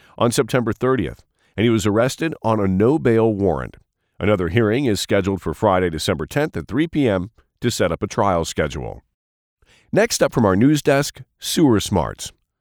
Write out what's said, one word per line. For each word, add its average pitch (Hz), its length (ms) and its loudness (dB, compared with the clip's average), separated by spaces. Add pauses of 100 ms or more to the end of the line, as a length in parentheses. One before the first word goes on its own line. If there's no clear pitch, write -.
(160)
on 117 160 0
September 117 400 0
thirtieth, 107 540 -4 (300)
and 98 80 0
he 117 80 4
was 110 160 0
arrested 123 560 0
on 110 160 0
a 98 80 0
no-bail 113 680 2
warrant. 85 440 -2 (420)
Another 92 300 0
hearing 113 360 2
is 104 140 0
scheduled 98 420 -2
for 78 140 -6
Friday, 92 340 2
December 78 380 -4
tenth 147 280 -4
at 80 120 -8
three 139 180 -2
P 147 240 0
M 95 220 -2 (300)
to 120 100 0
set 92 200 0
up 82 120 -4
a 104 40 -4
trial 92 380 0
schedule. 64 560 -6 (880)
Next 220 300 0
up - 100 4
from 120 140 2
our 95 100 4
news 139 280 4
desk, 139 400 -2 (160)
sewer 127 400 2
smarts. 71 520 -4 (300)